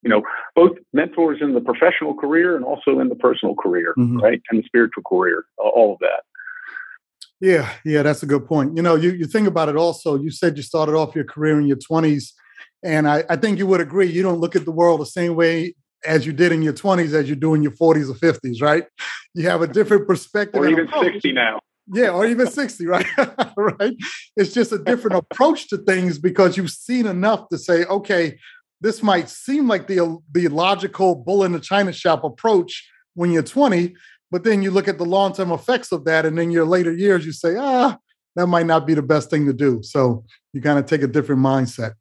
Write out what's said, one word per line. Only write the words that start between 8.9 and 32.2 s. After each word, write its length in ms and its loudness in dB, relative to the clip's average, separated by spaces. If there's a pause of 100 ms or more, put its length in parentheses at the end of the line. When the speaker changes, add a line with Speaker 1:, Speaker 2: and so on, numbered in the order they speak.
Speaker 2:
you, 160 2
you 140 -6
think 220 0
about 220 0
it 60 -2
also, 440 0
you 120 -6
said 260 0
you 60 -10
started 320 -2
off 200 -2
your 100 -4
career 340 0
in 80 2
your 100 2
twenties, 560 0 (500)
and 240 0
I, 220 2
I 60 2
think 220 0
you 100 -2
would 140 4
agree, 260 0
you 160 -2
don't 160 0
look 160 -2
at 100 -2
the 60 -6
world 300 2
the 40 -6
same 300 -4
way 400 0 (300)
as 200 2
you 80 -6
did 180 2
in 100 0
your 120 0
twenties 400 0
as 160 0
you 60 -2
do 180 0
in 80 2
your 120 -2
forties 360 2
or 60 -8
fifties, 460 -2
right? 240 2 (480)
You 160 -4
have 120 0
a 60 0
different 400 2
perspective 540 -2
Speaker 1:
Or 40 2
Speaker 2:
and 80 4
Speaker 1:
even 140 2
Speaker 2:
approach. 260 0
Speaker 1:
sixty 200 -4
now. 260 -2 (340)
Speaker 2:
Yeah, 180 2
or 140 0
even 220 2
sixty, 400 -6
right? 240 0
<laughs> 60 -4 (400)
Right? 380 -2 (400)
It's 180 0
just 180 0
a 80 -4
different 460 -2
Speaker 1:
<laughs> 60 -18
Speaker 2:
approach 380 0
to 80 -6
things 420 0
because 380 2
you've 140 -4
seen 340 -4
enough 440 -2
to 80 -6
say, 280 0
"Okay, 520 -2 (440)
this 220 -2
might 260 2
seem 380 -2
like 200 0
the, 300 -2 (140)
the 160 0
logical 680 0
bull 280 0
in 80 0
the 80 -2
china 320 0
shop 320 0